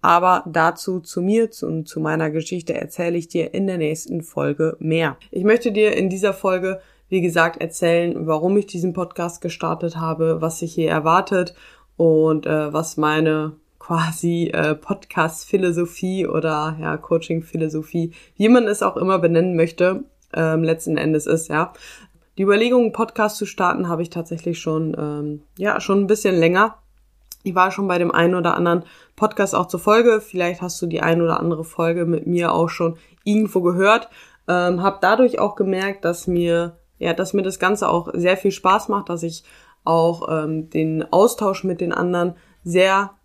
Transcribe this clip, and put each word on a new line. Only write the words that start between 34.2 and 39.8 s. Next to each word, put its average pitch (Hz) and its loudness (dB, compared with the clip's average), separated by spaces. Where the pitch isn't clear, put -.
Ähm, 180 0
hab 196 -2
dadurch 240 4
auch 202 0
gemerkt, 196 -4
dass 170 -4
mir, 170 0
ja, 170 -2
dass 180 -4
mir 202 2
das 185 -4
Ganze 196 0
auch 170 0
sehr 175 2
viel 196 0
Spaß 196 0
macht, 202 -4
dass 170 -6
ich 165 -8